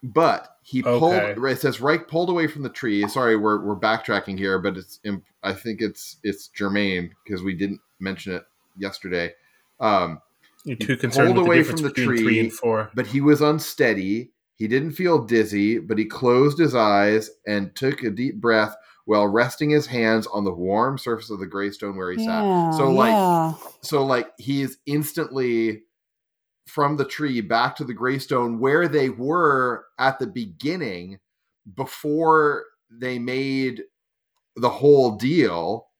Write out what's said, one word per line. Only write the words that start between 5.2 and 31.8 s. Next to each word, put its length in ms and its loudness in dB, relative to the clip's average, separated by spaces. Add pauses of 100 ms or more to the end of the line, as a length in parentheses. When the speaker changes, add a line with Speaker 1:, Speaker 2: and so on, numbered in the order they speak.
Speaker 1:
I 100 -2
think 280 -6
it's, 420 -6
it's 240 -6
germane 680 -2 (140)
'cause 160 -8
we 100 -4
didn't 280 -4 (180)
mention 340 -8
it 100 -8 (340)
yesterday. 560 -6 (460)
Um, 420 0 (420)
Speaker 2:
You're 160 -10
Speaker 1:
he 80 -6
Speaker 2:
too 100 0
concerned 300 2
Speaker 1:
pulled 100 4
Speaker 2:
with 80 4
the 40 4
Speaker 1:
away 80 6
Speaker 2:
difference 240 2
Speaker 1:
from 80 -2
the 40 -12
Speaker 2:
between 140 -2
Speaker 1:
tree, 160 2
Speaker 2:
three 160 2
and 120 0
four. 440 -2
Speaker 1:
but 100 -4
he 160 -2
was 200 6
unsteady. 920 0 (240)
He 120 -6
didn't 260 -2
feel 300 2
dizzy, 540 2
but 220 -4
he 60 0
closed 520 2
his 160 2
eyes 560 2 (160)
and 300 -4
took 260 -4
a 80 -2
deep 320 -6
breath 340 2 (300)
while 220 4
resting 420 0
his 160 4
hands 420 0
on 180 -4
the 80 -2
warm 440 0
surface 320 -6
of 100 -10
the 60 -8
Greystone 500 -8
where 160 -6
he 120 -4
Speaker 3:
Yeah, 480 0
Speaker 1:
sat. 60 -2
So, 120 2
like, 220 4
Speaker 3:
yeah. 420 2 (280)
Speaker 1:
so, 220 -2
like, 360 0
he 240 -2
is 240 -8
instantly 960 -2 (840)
from 320 0
the 80 0
tree 360 -4
back 340 0
to 80 -8
the 100 -8
Greystone 640 -2
where 300 2
they 220 2
were 760 0 (140)
at 180 2
the 80 -4
beginning 960 -8 (560)
before 880 2 (240)